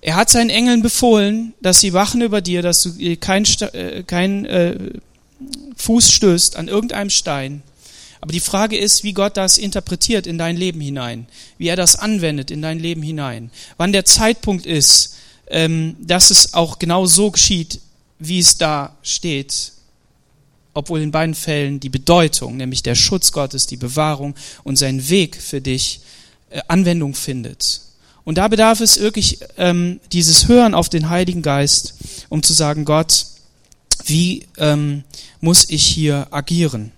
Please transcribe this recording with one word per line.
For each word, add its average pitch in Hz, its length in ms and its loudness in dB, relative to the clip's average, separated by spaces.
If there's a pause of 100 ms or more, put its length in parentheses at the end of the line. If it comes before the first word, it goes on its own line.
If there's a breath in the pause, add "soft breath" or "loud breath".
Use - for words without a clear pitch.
Er 160 120 -2
hat 208 160 2
seinen 233 180 4
Engeln 233 320 4
befohlen, 226 800 2
dass 185 180 2
sie 196 140 0
wachen 208 280 2
über 214 200 0
dir, 175 220 -2
dass 175 180 0
du, 185 80 -2 (100)
äh, 170 180 -4
kein 196 280 0
Sta-, - 220 -2
äh, - 340 -10
kein, 190 440 -2
äh, 175 300 0 (1000)
Fuß 226 340 4
stößt 180 440 4
an 165 120 -8
irgendeinem 202 440 -4
Stein. 143 500 -4 (580 loud breath)
Aber 156 120 -12
die 170 80 -4
Frage 208 380 -2
ist, - 260 2
wie 208 100 -6
Gott 202 240 -2
das 190 220 2
interpretiert 196 680 -2
in 165 140 -6
dein 165 180 -2
Leben 170 240 -4
hinein, 123 460 -8 (320 loud breath)
wie 170 80 -4
er 170 80 0
das 180 200 2
anwendet 165 540 -2
in 151 140 -8
dein 160 160 -4
Leben 165 240 -6
hinein, 135 480 -8 (260 loud breath)
wann 180 140 0
der 196 140 2
Zeitpunkt 220 600 2
ist, - 520 2 (300 loud breath)
ähm, 160 520 0
dass 170 320 4
es - 240 4
auch 170 240 0
genau 185 260 2
so 185 240 4
geschieht, - 500 -2 (380)
wie 165 220 -4
es - 180 4
da 151 460 -2
steht, - 680 -6 (1000)
obwohl 156 280 -4
in 151 100 -4
beiden 160 240 -2
Fällen 143 440 -4
die 135 100 -10
Bedeutung, 135 680 2
nämlich 131 240 -6
der 123 140 -2
Schutz - 360 2
Gottes, 139 360 -4
die 127 100 -10
Bewahrung 139 560 -4 (300 loud breath)
und 135 140 -2
sein 135 320 -2
Weg 180 280 2
für - 240 -8
dich, 131 400 -6 (480 soft breath)
äh, - 180 -10
Anwendung 170 460 2
findet. - 680 -6 (420 soft breath)
Und 160 140 -2
da 196 120 2
bedarf 220 320 4
es - 180 4
wirklich, 208 400 -2 (180)
ähm, 175 420 0 (120)
dieses 165 360 4
Hören 240 280 6
auf 165 140 2
den 156 200 0
Heiligen 175 320 0
Geist, 143 540 0 (340 loud breath)
um 156 140 -2
zu - 100 4
sagen, 151 320 0
„Gott, 151 400 2 (800)
wie, 170 400 0 (120)
ähm, 147 460 0 (360 loud breath)
muss 170 300 4
ich 151 140 0
hier 147 460 0
agieren?“ 143 680 -2